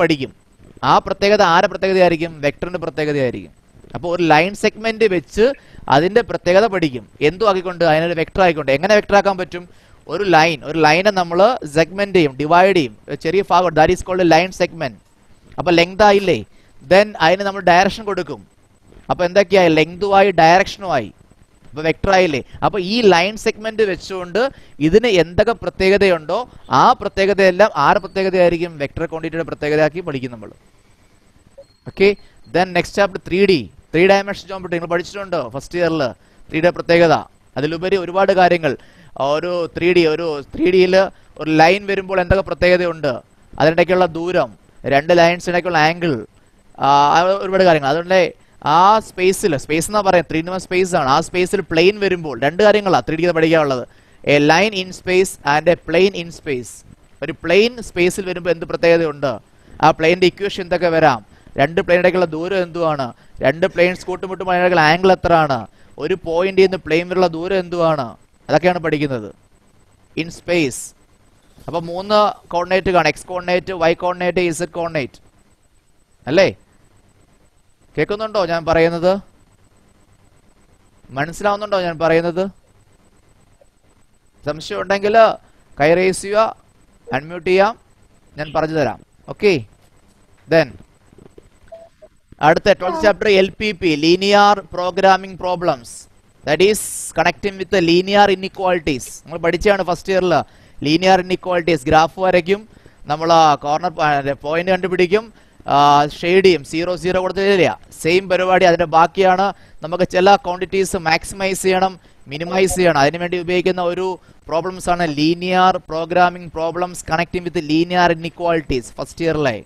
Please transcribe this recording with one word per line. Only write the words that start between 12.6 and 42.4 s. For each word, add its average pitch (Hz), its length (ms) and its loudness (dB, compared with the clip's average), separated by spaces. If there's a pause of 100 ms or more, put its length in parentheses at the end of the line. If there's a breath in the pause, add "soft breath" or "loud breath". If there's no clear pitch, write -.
ചെയ്യും, 123 180 -2 (140)
ഒരു 143 160 -10
ചെറിയ 180 260 0
ഭാഗം, 175 300 2
that 160 140 4
is 175 120 -4
called 185 180 -2 (100)
line 180 260 2
segment. 160 360 -6 (640)
അപ്പൊ 147 120 0 (100)
length 190 280 0
ആയില്ലേ? 196 300 2 (540 soft breath)
Then 208 140 6 (200)
അതിന് 190 220 2
നമ്മൾ 190 220 -8
direction 196 400 2
കൊടുക്കും. 143 300 -8 (680)
അപ്പൊ 156 180 -2
എന്തൊക്കെയായി? 185 500 4
ലെങ്തുമായി, 196 520 2 (100)
ഡയറക്ഷനുമായി, 165 680 2 (640)
അപ്പൊ 147 160 -12
vector 160 300 -2
ആയില്ലേ? 160 240 0 (260 loud breath)
അപ്പൊ 180 120 -4 (140)
ഈ 233 40 -2 (160)
line 185 220 2 (100)
segment 220 480 -4
വെച്ചുകൊണ്ട് 180 500 -6 (460 soft breath)
ഇതിന് 220 200 4 (140)
എന്തൊക്കെ 185 400 0
പ്രത്യേകതയുണ്ടോ 190 720 0 (440 soft breath)
ആ - 20 6 (180)
പ്രത്യേകതയെല്ലാം 196 720 2 (140)
ആരുടെ 180 200 2
പ്രത്യേകതയായിരിക്കും? 180 680 0 (100)
vector 147 300 -6
ക്വാണ്ടിറ്റിയുടെ 156 380 -8
പ്രത്യേകതയാക്കി 151 580 -2
പഠിക്കും 127 260 -8
നമ്മൾ. 104 160 -18 (1400)
Okay, 196 180 2 (460 soft breath)
then 185 220 0
next 170 220 -2
chapter 190 300 -2
three 190 240 2
D, - 20 2 (380)
Three 165 100 2 (100)
dimension 196 380 -2
geometry 180 260 -10
നിങ്ങൾ 165 160 -8
പഠിച്ചിട്ടുണ്ടോ 175 480 -6 (140)
ഫസ്റ്റ് 139 260 -10
ഇയറിൽ? 165 220 -2 (460 soft breath)
ത്രീ 156 120 -6
ഡിയുടെ 170 160 2
പ്രത്യേകത, 170 380 4 (420)
അതിലുപരി 165 480 -2
ഒരുപാട് 190 360 0
കാര്യങ്ങൾ. 175 320 2 (640 soft breath)
ഒരു 170 180 -4 (240)
ത്രീ 170 200 0
ഡി, 170 60 6 (120)
ഒരു 170 120 -6 (280)
ത്രീ 160 200 -2
ഡിയിൽ 185 200 4 (460 soft breath)
ഒരു 156 100 -4 (100)
line 185 300 4
വരുമ്പോൾ 190 320 -2
എന്തൊക്കെ 190 280 0